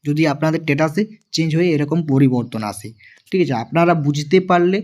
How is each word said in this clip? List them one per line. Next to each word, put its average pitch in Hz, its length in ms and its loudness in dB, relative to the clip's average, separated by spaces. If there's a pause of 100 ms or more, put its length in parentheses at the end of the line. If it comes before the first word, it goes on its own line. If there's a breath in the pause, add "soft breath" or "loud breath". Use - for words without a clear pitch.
যদি 151 240 -2
আপনাদের 156 340 -2
স্ট্যাটাসে 156 400 0 (300 loud breath)
চেঞ্জ 160 240 -2
হয়ে 175 160 2
এরকম 147 340 0
পরিবর্তন 123 580 2
আসে, 104 260 -10 (360 soft breath)
ঠিক 190 160 -2
আছে। 135 120 0
আপনারা 165 420 2
বুঝতে 147 440 0
পারলে 180 440 2